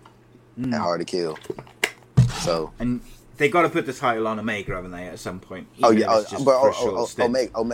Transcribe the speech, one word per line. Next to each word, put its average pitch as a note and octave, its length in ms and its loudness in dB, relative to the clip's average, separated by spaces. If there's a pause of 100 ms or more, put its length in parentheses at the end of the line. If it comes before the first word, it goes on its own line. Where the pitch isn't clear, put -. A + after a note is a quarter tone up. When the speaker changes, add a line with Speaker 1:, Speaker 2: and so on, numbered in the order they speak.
(580)
Speaker 1:
Mm. B2 160 -4
Speaker 2:
at - 80 -2
Hard F2 200 -2
to E2+ 40 -6
Kill, E2 320 -4 (1040)
so. E2 380 -2
Speaker 1:
And A#2+ 220 -2 (360)
they D3 120 4
gotta E3 200 2
put E3+ 180 -2
the B2+ 60 -6
title A2+ 340 -2
on A2 120 -4
Omega, G2+ 360 -6
haven't F2+ 160 -10
they, F2+ 160 -12
at - 120 -14
some F#2 200 -10
point? F#2 280 -16 (140)
Speaker 2:
Oh, A#2 80 8
Speaker 1:
Even A2 100 8
Speaker 2:
yeah, G#2+ 140 4
Speaker 1:
if A2 80 4
it's G2+ 100 -6
Speaker 2:
oh, G#2 60 -8
Speaker 1:
just C3+ 80 -2
Speaker 2:
but C3 160 6
Speaker 1:
for C3+ 80 6
a - 20 -2
Speaker 2:
O-, - 40 -2
Speaker 1:
short A2+ 240 0
Speaker 2:
O-, A#2 80 -2
Speaker 1:
stint. B2 220 0
Speaker 2:
Omega, B2 260 0
Ome-, A#2 180 -2